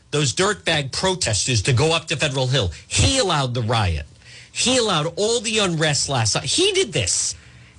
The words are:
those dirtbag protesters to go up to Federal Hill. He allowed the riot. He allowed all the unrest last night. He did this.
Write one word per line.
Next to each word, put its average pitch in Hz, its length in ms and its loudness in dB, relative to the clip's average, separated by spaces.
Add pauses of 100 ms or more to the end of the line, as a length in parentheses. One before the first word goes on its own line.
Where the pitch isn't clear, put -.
(120)
those 147 220 0
dirtbag 170 580 0
protesters 135 720 0
to 139 100 2
go 156 200 4
up 160 140 -2
to 160 100 -4
Federal 135 300 0
Hill. 123 240 0 (160)
He - 300 2
allowed 147 360 0
the 127 80 -2
riot. 104 440 0 (460)
He 254 260 0
allowed 170 380 0
all 226 240 0
the 220 200 -2
unrest 160 500 0
last 117 260 0
night. - 80 -2
He 381 300 2
did 359 180 0
this. - 440 -2 (440)